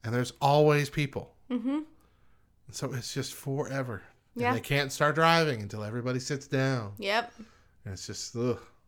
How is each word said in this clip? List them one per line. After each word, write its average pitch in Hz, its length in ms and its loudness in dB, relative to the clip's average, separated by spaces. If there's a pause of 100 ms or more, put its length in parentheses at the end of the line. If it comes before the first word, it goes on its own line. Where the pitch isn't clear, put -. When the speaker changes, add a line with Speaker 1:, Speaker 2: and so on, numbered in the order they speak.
Speaker 1:
And 113 120 -4
there's 127 260 0
always 147 480 6
people. - 460 -4 (160)
Speaker 2:
Mm-hmm. 254 280 -2 (920)
Speaker 1:
So 139 220 -6
it's 120 200 -8
just 135 220 -6
forever. 135 640 -6 (340)
Speaker 2:
Yeah. 240 120 0
Speaker 1:
And 254 100 2
they - 40 -2
can't 139 300 0
start 147 220 2
driving 160 480 4
until 104 220 -8
everybody 120 360 -2
sits 135 280 -6
down. 131 500 0
Speaker 2:
Yep. 214 340 0 (520)
Speaker 1:
And 98 100 -8
it's - 140 -10
just, - 280 -10
ugh. 120 240 0 (280)